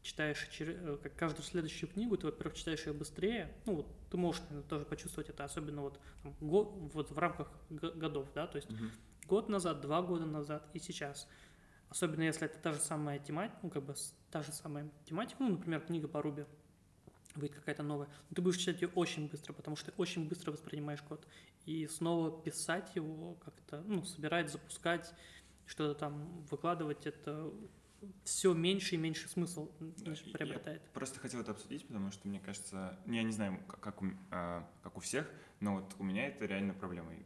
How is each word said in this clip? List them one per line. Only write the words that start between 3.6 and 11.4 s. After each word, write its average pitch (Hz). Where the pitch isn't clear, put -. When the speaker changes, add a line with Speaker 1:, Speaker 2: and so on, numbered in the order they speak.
Speaker 1:
Ну, 196
вот -
ты 175
можешь, 175
наверное, 143
тоже 151
почувствовать -
это, 143
особенно 147
вот 139
там 143
го-, 175
вот 151
в 143
рамках 156
г-, 165
годов, 147
да, 156
то 151
есть 139
Speaker 2:
Мгм. 110
Speaker 1:
год 202
назад, 175
два 151
года 175
назад 151
и 170
сейчас. -